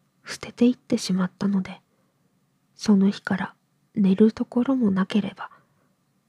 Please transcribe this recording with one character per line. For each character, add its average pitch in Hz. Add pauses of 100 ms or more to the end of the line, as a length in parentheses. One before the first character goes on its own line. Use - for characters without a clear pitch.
(260)
捨 -
て -
て -
い 247
っ 247
て -
し -
ま 185
っ -
た 196
の 196
で、 185 (960)
そ 214
の 196
日 -
か -
ら 185 (420)
寝 190
る 220
と -
こ 247
ろ 269
も 233
な 190
け 208
れ 190
ば、 - (800)